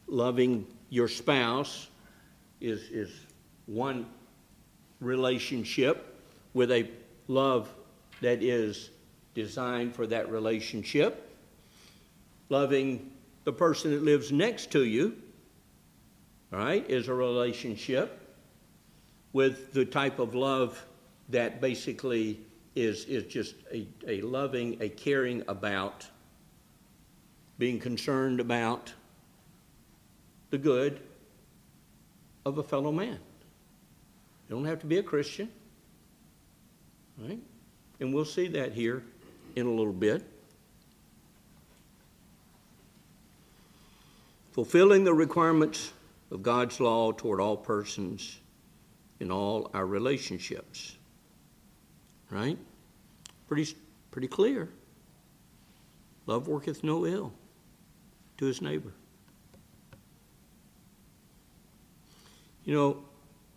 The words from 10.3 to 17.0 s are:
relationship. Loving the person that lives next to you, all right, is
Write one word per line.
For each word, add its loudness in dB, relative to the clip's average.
relationship. 0
Loving 2
the 0
person 2
that 0
lives 4
next 0
to 6
you, 2
all -4
right, 0
is 0